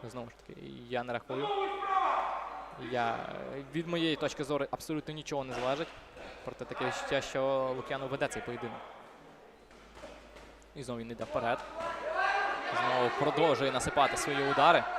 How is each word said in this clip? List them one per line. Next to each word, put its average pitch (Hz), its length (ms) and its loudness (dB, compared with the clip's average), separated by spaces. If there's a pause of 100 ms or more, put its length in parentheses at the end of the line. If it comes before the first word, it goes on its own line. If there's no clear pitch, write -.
(100)
знову 120 200 -10
ж - 60 -20
таки, - 240 -16 (280)
я 123 140 0
не 123 100 -4
рахую. 127 360 -2 (1400)
Я, 117 260 2 (580)
від 165 140 0
моєї 165 280 2
точки 147 280 -2
зору 139 260 0
абсолютно 156 440 -4
нічого 147 300 -4
не 127 100 -6
залежить. 131 340 0 (560)
Проте 123 200 -8
таке 127 220 -4
відчуття, 135 340 0
що 135 560 2
Лук'янов 135 320 -4
веде 135 200 0
цей - 140 -6
поєдинок. 117 360 -6 (2000)
І 147 80 -10
знову 120 180 -4
він 117 100 -8
йде 113 140 -6
вперед. 117 340 0 (1200)
Знову 123 380 4
продовжує 143 540 4
насипати 131 440 4
свої 139 340 2
удари 139 340 8 (140)